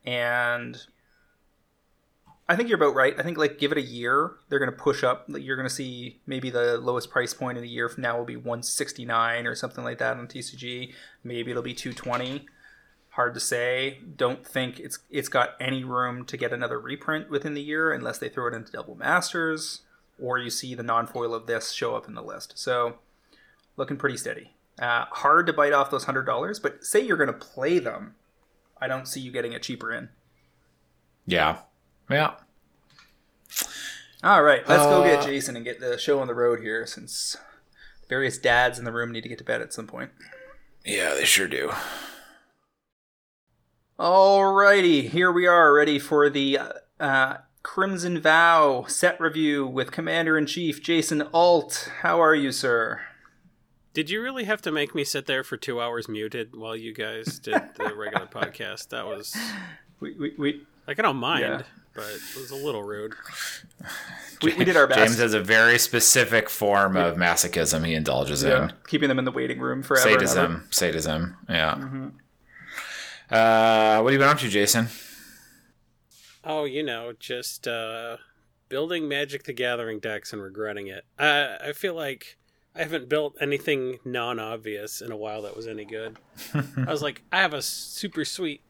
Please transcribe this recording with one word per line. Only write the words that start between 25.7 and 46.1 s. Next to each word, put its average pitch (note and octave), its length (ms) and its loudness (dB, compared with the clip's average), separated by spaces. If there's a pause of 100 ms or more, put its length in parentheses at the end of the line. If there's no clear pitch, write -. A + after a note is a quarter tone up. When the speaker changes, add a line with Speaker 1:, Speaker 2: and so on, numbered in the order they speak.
Speaker 1:
off C#3 160 4
those C3+ 140 -2
hundred C3 220 -2
dollars, C#3+ 340 -4
but - 240 -6
say - 160 4
you're A#3 160 0
gonna C#3 160 2
play D#3 480 -2
them, - 360 -8 (680)
I C3 60 -4
don't C3 200 -4
see C3+ 140 -8
you B2 100 -12
getting A#2+ 220 -4
it A#2+ 100 -10
cheaper A2+ 300 -8
in. - 160 -10 (1160)
Speaker 2:
Yeah. E2 340 2 (500)
Yeah. D3 240 0 (1900)
Speaker 1:
All F3+ 220 6
right, D3 240 6
let's - 160 8
go D3 180 8
get C#3+ 180 6
Speaker 2:
Uh, C#3+ 60 0
Speaker 1:
Jason C#3 300 -4
and A#2 80 -10
get A#2+ 160 -8
the B2 180 -4
show C#3+ 220 2
on C3 80 -2
the A#2+ 60 -4
road A#2+ 260 2
here, A2+ 260 -4
since - 520 -10 (720)
various C3 280 -2
dads B2 400 2
in A#2 60 -10
the A#2 80 -6
room A#2 220 -6
need A2+ 100 -10
to A#2+ 60 -12
get A#2+ 80 -12
to - 80 -18
bed A#2 160 -2
at A#2+ 100 -10
some - 160 -12
point. - 240 -12 (720)
Speaker 2:
Yeah, E2+ 300 -2
they C#2 100 0
sure F#2 240 2
do. C#2+ 240 -2 (2250)
Speaker 1:
Alrighty, G3 1120 6
here F3+ 220 4
we F3+ 160 4
are, E3+ 260 10
ready D3 260 6
for D3 300 4